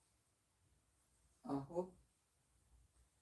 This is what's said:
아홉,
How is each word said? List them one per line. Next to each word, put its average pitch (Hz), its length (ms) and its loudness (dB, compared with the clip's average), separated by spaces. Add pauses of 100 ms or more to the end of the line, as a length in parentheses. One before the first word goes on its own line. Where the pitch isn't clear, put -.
(1400)
아홉, 165 500 0 (1300)